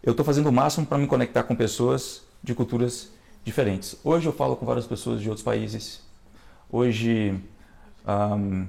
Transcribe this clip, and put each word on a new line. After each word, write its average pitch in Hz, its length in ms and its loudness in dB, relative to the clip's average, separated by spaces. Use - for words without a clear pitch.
eu 120 120 2
tô 139 100 0
fazendo 147 260 2
o - 20 6
máximo 143 340 4
pra 143 120 0
me 143 100 2
conectar 123 360 2
com 123 120 -2
pessoas 123 680 0
de 127 100 -4
culturas 120 560 -2
diferentes. 107 600 -2
Hoje 160 240 2
eu 143 60 0
falo 131 220 0
com - 100 -8
várias 120 220 -2
pessoas 117 340 -4
de 107 80 -4
outros 107 140 -6
países. 110 580 -4
Hoje, 113 680 2
ahm, 101 640 0